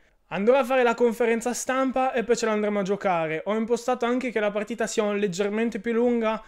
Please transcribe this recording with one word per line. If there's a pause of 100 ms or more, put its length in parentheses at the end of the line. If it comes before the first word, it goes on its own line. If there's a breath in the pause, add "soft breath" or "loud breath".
(300 soft breath)
Andrò
a
fare
la
conferenza
stampa
e
poi
ce
l'andremo
a
giocare.
Ho
impostato
anche
che
la
partita
sia
leggermente
più
lunga